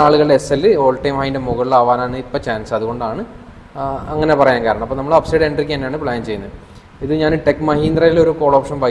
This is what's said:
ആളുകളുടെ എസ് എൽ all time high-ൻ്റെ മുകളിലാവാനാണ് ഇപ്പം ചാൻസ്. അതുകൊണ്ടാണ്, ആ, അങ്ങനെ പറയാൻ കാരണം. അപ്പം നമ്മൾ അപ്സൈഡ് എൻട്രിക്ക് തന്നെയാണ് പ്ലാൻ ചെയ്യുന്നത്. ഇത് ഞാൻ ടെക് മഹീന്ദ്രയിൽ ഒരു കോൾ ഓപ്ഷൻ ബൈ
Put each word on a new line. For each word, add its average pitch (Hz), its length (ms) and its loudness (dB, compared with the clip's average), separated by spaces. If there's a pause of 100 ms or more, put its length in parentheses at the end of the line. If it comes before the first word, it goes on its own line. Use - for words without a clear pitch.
ആളുകളുടെ 147 380 6
എസ് - 140 -6
എൽ 147 80 0 (200)
all 127 120 4 (100)
time 139 160 -2
high-ൻ്റെ 135 260 -4
മുകളിലാവാനാണ് 123 680 2
ഇപ്പം 127 300 -6
ചാൻസ്. 110 320 -4
അതുകൊണ്ടാണ്, 120 460 -6 (560)
ആ, 135 40 -4 (280)
അങ്ങനെ 156 280 0
പറയാൻ 123 260 2
കാരണം. 110 200 0
അപ്പം 131 140 -6
നമ്മൾ 147 140 0
അപ്സൈഡ് 160 320 2
എൻട്രിക്ക് 147 280 -4
തന്നെയാണ് 135 280 -6
പ്ലാൻ 120 240 -4
ചെയ്യുന്നത്. 101 260 -8 (520)
ഇത് 135 60 -4 (120)
ഞാൻ 151 100 2 (140)
ടെക് 147 220 0
മഹീന്ദ്രയിൽ 160 540 2
ഒരു 160 160 4
കോൾ 147 200 2
ഓപ്ഷൻ 143 240 -2
ബൈ 123 80 2